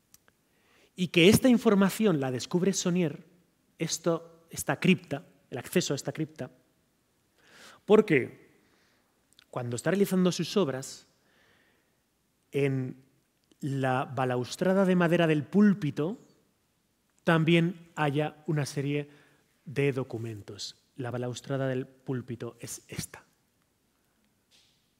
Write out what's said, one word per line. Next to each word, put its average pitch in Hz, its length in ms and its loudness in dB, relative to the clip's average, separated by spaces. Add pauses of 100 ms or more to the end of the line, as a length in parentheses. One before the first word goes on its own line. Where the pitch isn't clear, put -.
(960)
Y 180 120 -2
que 170 200 6
esta 220 200 6
información 196 720 4
la 131 100 -2
descubre 175 420 -2
Saunier, 175 520 -2 (540)
esto, - 720 -6
esta - 280 -4
cripta, 170 460 0 (260)
el 131 80 -10
acceso - 360 -2
a - 20 -4
esta - 160 -8
cripta, 147 380 -8 (1300)
porque 170 600 2 (1080)
cuando 123 260 -8
está 156 140 -4
realizando 185 420 2
sus - 240 -4
obras, 131 500 -4 (1500)
en 135 500 -2 (580)
la 131 440 -2
balaustrada 131 800 0
de 185 120 4
madera 170 300 4
del 151 180 2
púlpito 185 720 2 (1040)
también 165 760 2
haya 151 400 -2 (100)
una 151 200 -2
serie 143 420 -6 (560)
de 139 280 -2
documentos. 113 840 -10 (200)
La 123 140 -8
balaustrada 123 560 -6
del 131 200 -4
púlpito 120 760 -10
es - 280 -14
esta. - 360 -14 (1800)